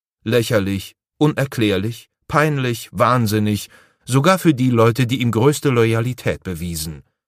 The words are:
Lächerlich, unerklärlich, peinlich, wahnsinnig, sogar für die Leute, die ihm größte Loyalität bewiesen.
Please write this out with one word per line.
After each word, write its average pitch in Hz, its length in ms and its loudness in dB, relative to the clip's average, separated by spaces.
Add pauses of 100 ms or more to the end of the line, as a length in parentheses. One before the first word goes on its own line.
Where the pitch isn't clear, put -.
(220)
Lächerlich, 110 760 -2 (220)
unerklärlich, 117 880 -2 (200)
peinlich, 143 640 -2
wahnsinnig, 107 760 0 (360)
sogar 143 340 2
für 165 160 2
die 127 160 0
Leute, 117 360 2
die 120 140 -4
ihm 120 100 0
größte 139 400 2
Loyalität 113 720 -2
bewiesen. 82 600 -8 (260)